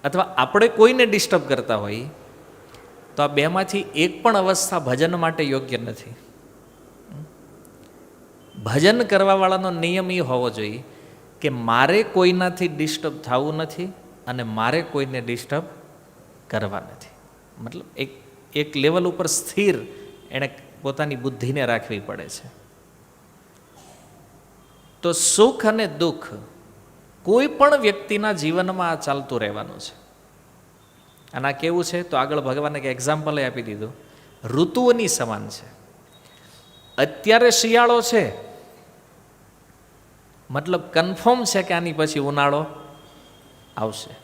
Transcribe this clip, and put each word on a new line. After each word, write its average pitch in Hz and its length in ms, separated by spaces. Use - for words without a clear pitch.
અથવા 170 320
આપણે 202 320
કોઈને 233 380
ડિસ્ટર્બ 196 420
કરતા 120 280
હોય, 104 280
તો 147 60
આ 147 40
બેમાંથી 175 580
એક 160 280
પણ 226 140
અવસ્થા 185 420
ભજન 143 360
માટે 165 300
યોગ્ય 131 340
નથી. 117 360
ભજન 160 400
કરવાવાળાનો 190 680
નિયમ 175 400
એ 185 80
હોવો 123 320
જોઈએ 107 320
કે 151 80
મારે 127 540
કોઈનાથી 180 640
ડિસ્ટર્બ 156 500
થવું 139 380
નથી 175 360
અને 123 160
મારે 113 400
કોઈને 135 380
ડિસ્ટર્બ 120 420
કરવા 104 300
નથી. - 280
મતલબ 120 200
એક, 135 260
એક 147 220
લેવલ 165 300
ઉપર 175 200
સ્થિર 175 600
એણે 135 240
પોતાની 143 340
બુદ્ધિને 127 500
રાખવી 113 340
પડે 95 280
છે. - 220
તો 170 100
સુખ 220 540
અને 220 200
દુઃખ 156 420
કોઈ 240 240
પણ 285 300
વ્યક્તિના 208 560
જીવનમાં 180 580
આ 165 40
ચાલતું 139 460
રહેવાનું 101 380
છે. - 160
અને 139 160
આ 143 40
કેવું 170 320
છે? 175 180
તો 175 140
આગળ 139 240
ભગવાને 143 380
એક 135 60
એક્ઝામ્પલ 143 600
આપી 123 160
દીધું, 110 300
ઋતુઓની 214 640
સમાન 107 400
છે. - 180
અત્યારે 214 540
શિયાળો 233 500
છે, 196 320
મતલબ 160 300
કન્ફર્મ 190 640
છે 196 180
કે 175 120
આની 170 180
પછી 156 280
ઉનાળો 143 460
આવશે 107 340